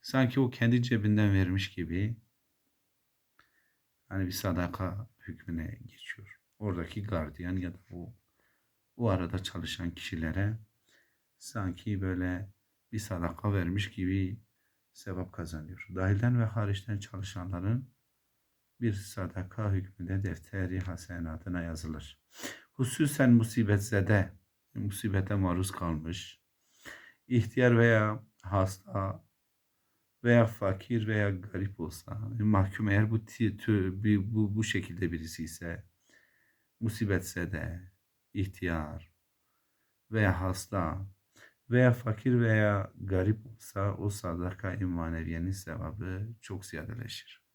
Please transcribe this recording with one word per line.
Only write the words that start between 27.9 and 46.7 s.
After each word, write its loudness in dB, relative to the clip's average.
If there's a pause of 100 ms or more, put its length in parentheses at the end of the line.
hasta -2 (1000)
veya 8
fakir -2
veya 2
garip -6
olsa, -8
yani -4
mahkum 4
eğer 4
bu 0
ti-, -2
tü-, 0
bi-, 2
bu, 2
bu 0
şekilde -4
birisi -8
ise, -10 (960)
musibetse -2
de, -8 (420)
ihtiyar -4 (960)
veya 4
hasta -2 (640)
veya 8
fakir 2
veya 4
garip 2
olsa -4
o -4
sadaka-i -6
maneviyenin -4
sevabı -8 (120)
çok -12
ziyadeleşir. -12 (100)